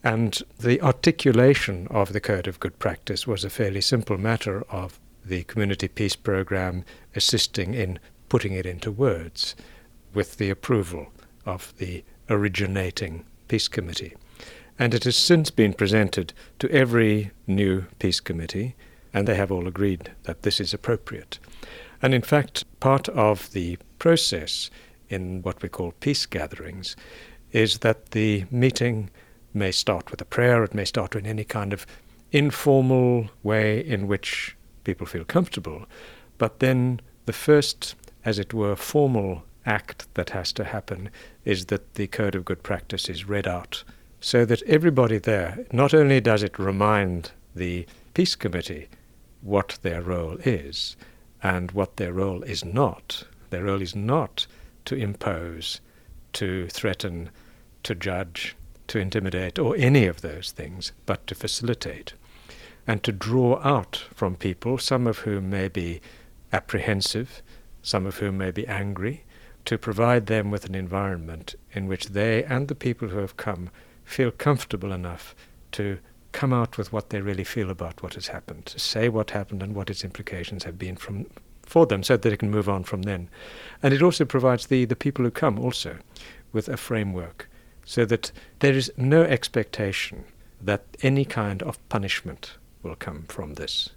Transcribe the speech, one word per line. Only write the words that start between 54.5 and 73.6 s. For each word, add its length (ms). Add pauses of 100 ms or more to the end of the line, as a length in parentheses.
to 100
impose, 840 (520)
to 360
threaten, 640 (520)
to 120
judge, 600 (320)
to 100
intimidate, 600
or 180
any 300
of 160
those 300
things, 400 (120)
but 220
to 80
facilitate 800 (720)
and 160
to 100
draw 520
out 400 (100)
from 220
people, 420
some 280
of 120
whom 320
may 180
be 320 (520)
apprehensive, 920 (400)
some 240
of 120
whom 200
may 140
be 140
angry, 580 (400)
to 120
provide 500
them 260
with 120
an 120
environment 800 (160)
in 160
which 200
they 360
and 240
the 60
people 340
who 100
have 180
come 340 (340)